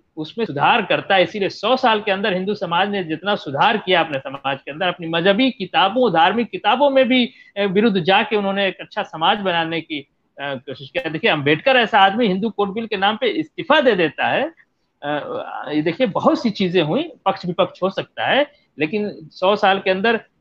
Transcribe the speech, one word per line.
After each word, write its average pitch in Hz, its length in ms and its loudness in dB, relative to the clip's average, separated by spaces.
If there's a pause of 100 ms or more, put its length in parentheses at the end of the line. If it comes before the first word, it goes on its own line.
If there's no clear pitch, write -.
(160)
उसमें 160 300 -6
सुधार 165 360 2
करता 175 320 0
है। 185 80 6
इसीलिए 190 260 -2
सौ 226 280 -2
साल 226 240 2
के 208 100 -4
अंदर 196 220 -2
हिंदू 190 220 -2
समाज 185 340 -2
ने 202 160 -4
जितना 170 300 -4
सुधार 175 420 0
किया 180 240 2
अपने 156 180 -2
समाज 139 460 -6
के 147 60 -12
अंदर, 160 160 -4
अपनी 175 200 -4
मजहबी 190 440 2
किताबों, 196 640 0
धार्मिक 185 380 2
किताबों 240 400 2
में 262 180 4
भी, 247 220 2 (260)
ए, 202 100 0
विरुद्ध 202 340 2
जाके 208 360 2
उन्होंने 196 320 -2
एक 180 120 -6
अच्छा 196 220 -8
समाज 185 360 0
बनाने 165 420 -2
की, 156 200 -8 (400)
अ, 139 140 -6
कोशिश 135 360 -12
किया। 165 200 -6
देखिए, 180 200 -2
अम्बेडकर 156 460 2
ऐसा 220 220 4
आदमी 196 280 4
हिंदू 196 240 -2
कोड 202 220 -2
बिल 226 140 -8
के 214 100 -4
नाम 202 200 0
पे 240 120 -2
इस्तीफा 160 520 0
दे 247 160 4
देता 143 320 0
है। 233 240 -2 (500)
अ, 143 80 -6 (640)
ये 151 80 0
देखिए, 170 240 0
बहुत 214 360 0
सी 226 80 0
चीजें 180 320 0
हुई, 165 300 -2 (140)
पक्ष - 200 -2
विपक्ष 180 360 -2
हो 185 80 0
सकता 135 360 -6
है, 254 360 -2 (160)
लेकिन 196 440 -4
सौ 185 340 0
साल 190 220 2
के 190 120 -2
अंदर 214 300 0 (200)